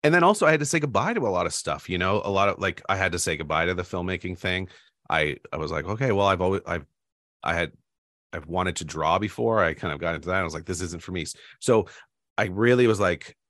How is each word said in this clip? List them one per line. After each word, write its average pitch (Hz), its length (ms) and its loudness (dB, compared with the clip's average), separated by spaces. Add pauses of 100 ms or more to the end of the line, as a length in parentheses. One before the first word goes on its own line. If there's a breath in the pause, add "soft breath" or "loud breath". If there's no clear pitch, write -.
And 151 120 6
then 175 80 6
also 190 240 6
I 151 40 8
had 156 100 4
to 147 60 -2
say 165 120 0
goodbye 143 360 0
to 170 120 -2
a - 20 2
lot 87 180 0
of 80 80 -4
stuff, - 340 -6
you 90 80 -2
know, 92 260 2
a - 80 -4
lot 98 200 4
of, - 80 -6
like, 95 280 -2
I 95 100 0
had 95 160 0
to 87 60 -4
say 82 180 -2
goodbye 78 280 -2
to 90 100 0
the 90 80 -4
filmmaking 90 540 -6
thing. 95 320 -4 (400 soft breath)
I, 76 300 0 (140)
I - 40 -6
was 78 160 -6
like, 78 140 -4
"Okay, 110 260 -2
well, 98 140 4
I've 92 160 2
always, 95 240 0
I've, 85 180 -6 (580)
I 82 120 -2
had, 85 180 -4 (600)
I've 76 140 -12
wanted 90 300 -2
to - 80 -8
draw 78 340 0
before." 110 460 0
I 80 100 2
kind 85 180 -6
of 73 80 -8
got 85 140 -2
into 78 140 -8
that. 92 120 0
I 92 40 -2
was 78 100 -6
like, 82 120 -10
"This 87 140 -6
isn't 85 220 -8
for - 100 -12
me." 87 120 -6 (360 loud breath)
So 113 260 4 (520 loud breath)
I 104 80 2
really 120 400 4
was 107 120 4
like 90 380 -2 (140)